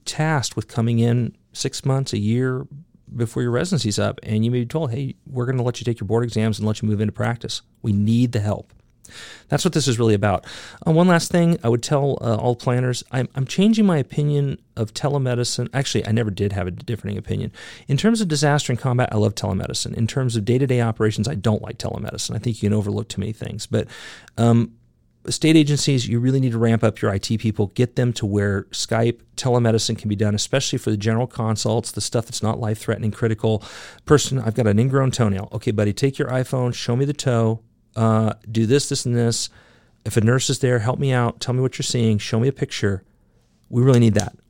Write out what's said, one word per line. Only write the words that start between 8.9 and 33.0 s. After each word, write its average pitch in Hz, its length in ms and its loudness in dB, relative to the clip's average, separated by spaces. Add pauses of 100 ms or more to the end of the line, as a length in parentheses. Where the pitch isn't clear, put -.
That's - 160 0
what 165 100 0
this 143 120 0
is 120 120 2
really 113 160 4
about. 101 320 0 (400)
Uh, 165 60 2
one 170 160 6
last 170 220 4
thing 170 320 4
I 117 60 0
would 120 140 2
tell, 139 400 0
uh, 113 140 0
all 123 200 0
planners, 127 560 -2
I'm, 127 220 -2
I'm 135 100 -2
changing 214 400 4
my 180 140 4
opinion 143 580 0 (180)
of 110 200 -4
telemedicine. 123 800 -2
Actually, - 320 0
I 107 60 0
never 113 180 2
did 98 220 -2
have 95 140 -4
a 92 40 -4
differing 104 480 -8
opinion. - 340 -4 (360)
In 139 100 2
terms 220 240 2
of 196 60 0
disaster 147 440 2
and 117 80 -2
combat, 123 320 0
I - 40 -2
love 104 180 2
telemedicine. - 580 -4
In 113 140 0
terms 127 280 -2
of 107 120 -2
day-to-day 123 340 2
operations, 110 480 0
I - 60 -4
don't 107 260 0
like - 160 -12
telemedicine. - 580 -6
I 113 40 -4
think 113 240 -4
you 104 80 2
can 104 80 2
overlook 101 300 -2
too - 120 -6
many 104 140 -4
things. - 320 -10
But, - 220 -2 (500)
um, 117 340 4 (560)
state 160 280 4
agencies, 143 520 4
you 117 100 0
really 131 220 2
need 127 120 0
to 113 60 -2
ramp 113 240 4
up 107 200 0
your 107 80 2
I 98 80 -2
T 113 180 -2
people, 107 380 0
get 123 220 0
them 123 180 2
to - 100 -4
where 101 460 0
Skype, 117 500 0 (160)
telemedicine 117 600 2
can - 100 -6
be 104 80 0
done, 104 180 0
especially 131 440 -2
for - 120 -2
the 110 60 2
general 113 300 0
consults, 110 640 -2
the - 80 -8
stuff 117 240 -4
that's - 180 -8
not 110 160 -2
life-threatening, 107 520 -2